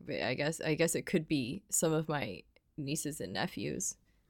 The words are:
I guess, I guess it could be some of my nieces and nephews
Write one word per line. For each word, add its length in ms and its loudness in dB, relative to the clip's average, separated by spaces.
I 120 0
guess, 260 -2
I 140 2
guess 200 4
it 120 -2
could 200 2
be 420 0
some 240 4
of 140 2
my 360 -4
nieces 440 -4
and 120 -6
nephews 640 -2